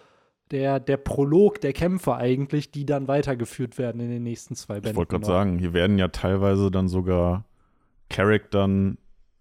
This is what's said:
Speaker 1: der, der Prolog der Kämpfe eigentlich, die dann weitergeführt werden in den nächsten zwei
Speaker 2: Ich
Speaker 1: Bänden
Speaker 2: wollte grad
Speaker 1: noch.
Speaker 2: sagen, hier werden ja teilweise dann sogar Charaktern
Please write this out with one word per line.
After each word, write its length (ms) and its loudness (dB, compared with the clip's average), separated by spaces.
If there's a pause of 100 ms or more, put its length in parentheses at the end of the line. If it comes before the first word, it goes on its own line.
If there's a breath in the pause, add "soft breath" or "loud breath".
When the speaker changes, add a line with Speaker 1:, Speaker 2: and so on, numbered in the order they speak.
(520 soft breath)
Speaker 1:
der, 280 0
der 180 0
Prolog 640 2
der 120 -2
Kämpfe 420 -2
eigentlich, 560 -2
die 140 -8
dann 220 -2
weitergeführt 680 -2
werden 240 -4
in 80 -6
den 140 -6
nächsten 320 -8
zwei 220 -10
Speaker 2:
Ich 60 -8
Speaker 1:
Bänden 140 -4
Speaker 2:
wollte 140 -4
grad 100 -2
Speaker 1:
noch. 60 -4
Speaker 2:
sagen, 320 2
hier 140 -2
werden 240 4
ja 100 2
teilweise 640 0
dann 160 0
sogar 560 0 (680)
Charaktern 880 2 (440)